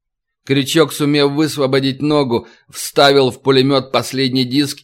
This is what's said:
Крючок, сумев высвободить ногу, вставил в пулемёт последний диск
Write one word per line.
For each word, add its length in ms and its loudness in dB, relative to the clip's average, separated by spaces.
Крючок, 460 0
сумев 380 0
высвободить 720 -2
ногу, 460 -2
вставил 600 2
в 100 -18
пулемёт 500 2
последний 540 -2
диск 380 -4